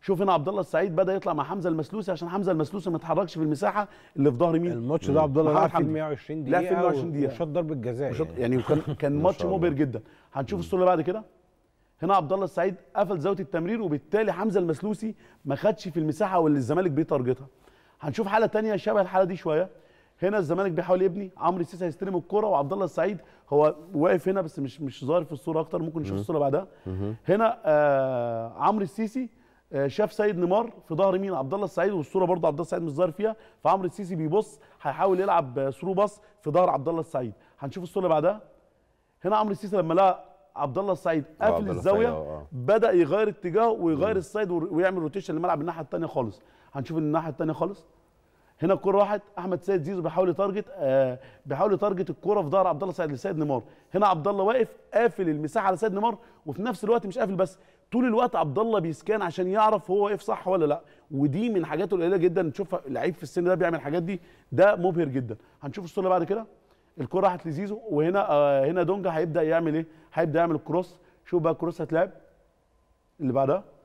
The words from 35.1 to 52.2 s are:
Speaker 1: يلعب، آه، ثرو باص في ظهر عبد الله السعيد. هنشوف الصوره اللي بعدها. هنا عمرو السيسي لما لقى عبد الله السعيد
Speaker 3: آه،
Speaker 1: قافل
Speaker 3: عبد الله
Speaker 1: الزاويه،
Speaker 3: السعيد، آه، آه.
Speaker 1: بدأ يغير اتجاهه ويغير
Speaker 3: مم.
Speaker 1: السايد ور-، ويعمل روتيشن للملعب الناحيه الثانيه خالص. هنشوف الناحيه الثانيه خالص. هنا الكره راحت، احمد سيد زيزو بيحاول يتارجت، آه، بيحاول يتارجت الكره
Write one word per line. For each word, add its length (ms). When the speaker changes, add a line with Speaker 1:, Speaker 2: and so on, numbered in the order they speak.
Speaker 1:
يلعب، 400
آه، 100
ثرو 240
باص 280
في 80
ظهر 200
عبد 180
الله 120
السعيد. 340
هنشوف 240
الصوره 220
اللي 80
بعدها. 280
هنا 120
عمرو 140
السيسي 260
لما 160
لقى 320
عبد 220
الله 160
السعيد 300
Speaker 3:
آه، 20
Speaker 1:
قافل 120
Speaker 3:
عبد 120
الله 120
Speaker 1:
الزاويه، 280
Speaker 3:
السعيد، 200
آه، 100
آه. 140
Speaker 1:
بدأ 400
يغير 380
اتجاهه 400
ويغير 420
Speaker 3:
مم. 60
Speaker 1:
السايد 340
ور-، 220
ويعمل 280
روتيشن 320
للملعب 280
الناحيه 200
الثانيه 260
خالص. 340
هنشوف 240
الناحيه 320
الثانيه 240
خالص. 320
هنا 120
الكره 240
راحت، 240
احمد 260
سيد 200
زيزو 180
بيحاول 280
يتارجت، 420
آه، 480
بيحاول 280
يتارجت 360
الكره 320